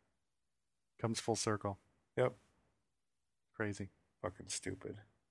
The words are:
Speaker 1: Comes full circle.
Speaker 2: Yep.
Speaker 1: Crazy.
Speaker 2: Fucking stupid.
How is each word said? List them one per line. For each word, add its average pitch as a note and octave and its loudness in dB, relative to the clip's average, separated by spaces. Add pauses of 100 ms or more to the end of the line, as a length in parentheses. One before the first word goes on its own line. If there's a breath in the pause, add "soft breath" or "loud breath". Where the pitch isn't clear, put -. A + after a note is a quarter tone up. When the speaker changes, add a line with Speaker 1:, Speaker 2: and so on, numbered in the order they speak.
(1000)
Speaker 1:
Comes A2+ 2
full A2+ 2
circle. G#2 2 (400)
Speaker 2:
Yep. B2 4 (1200)
Speaker 1:
Crazy. G#2 -2 (340)
Speaker 2:
Fucking F2+ -4
stupid. G#2 -6 (340)